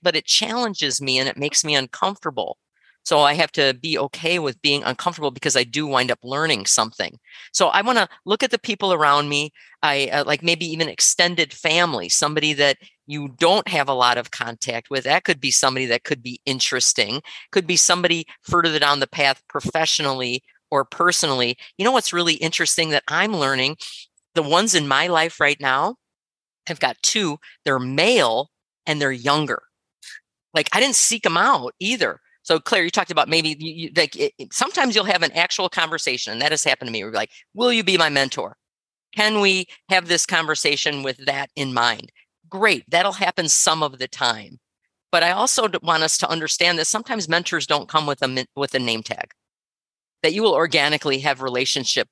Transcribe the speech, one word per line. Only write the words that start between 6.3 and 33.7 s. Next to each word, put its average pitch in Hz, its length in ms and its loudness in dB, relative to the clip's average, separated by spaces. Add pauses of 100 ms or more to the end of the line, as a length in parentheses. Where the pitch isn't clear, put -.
something. 110 520 -2 (340)
So 180 160 2
I - 120 2
wanna 226 260 2 (180)
look 208 180 -2
at 254 80 0
the 233 80 0
people 196 340 -2
around 147 360 4
me. 147 220 -4 (320)
I, 139 260 2
uh, 143 160 0
like, 147 180 -2
maybe 170 240 0
even 160 220 -4
extended 175 640 2
family, 156 560 0
somebody 151 440 0
that 143 240 2 (300)
you 143 220 -8 (100)
don't 185 280 4
have 147 220 0
a 139 60 2
lot 123 240 4
of 117 120 -6
contact 117 600 -8
with. 131 140 -2
That 156 180 2
could 156 180 -2
be 131 100 -2
somebody 131 360 2
that 117 160 0
could 131 180 -4
be 123 240 -12
interesting, 127 800 0 (280)
could 185 160 2
be 180 100 0
somebody 175 500 2 (160)
further 165 360 2
down 143 200 4
the 135 80 -2
path 139 420 0
professionally 135 920 -2 (260)
or 139 160 0
personally. 139 720 2 (200)
You 190 80 0
know 254 60 4
what's 240 220 0
really 170 220 2
interesting 160 560 -2
that 147 160 0
I'm 190 280 -2
learning? 135 420 0 (580)
The 160 80 2
ones 185 320 4
in 151 120 0
my 143 200 2
life 165 320 0
right 147 200 2
now, 143 360 0 (760)
I've 165 100 -8
got 127 240 -2
two, 156 360 0 (260)
they're 135 140 2
male 139 720 2 (340)
and 151 160 -2
they're 139 100 0
younger. 139 520 0 (880)
Like, 156 200 0
I 202 60 2
didn't 262 180 2
seek - 280 2
'em 165 120 2
out 180 420 2
either. 185 420 -2 (220)
So 160 160 0
Claire, 185 240 0
you 170 80 -2
talked 185 200 -2
about 147 180 2
maybe 160 300 0
you, 160 140 -10 (140)